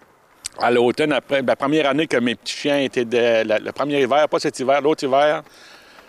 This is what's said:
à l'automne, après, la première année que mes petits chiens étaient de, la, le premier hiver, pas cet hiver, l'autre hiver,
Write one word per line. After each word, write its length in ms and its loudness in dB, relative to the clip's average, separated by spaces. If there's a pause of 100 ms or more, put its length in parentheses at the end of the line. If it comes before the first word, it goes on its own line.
(580)
à 120 0
l'automne, 420 2
après, 300 -2
la 140 0
première 320 0
année 180 0
que 120 -2
mes 160 0
petits 220 -10
chiens 220 -2
étaient 260 -2
de, 420 2
la, 120 0
le 140 -6
premier 300 -2
hiver, 260 2
pas 100 -2
cet 200 -4
hiver, 240 0
l'autre 220 -6
hiver, 380 2 (680)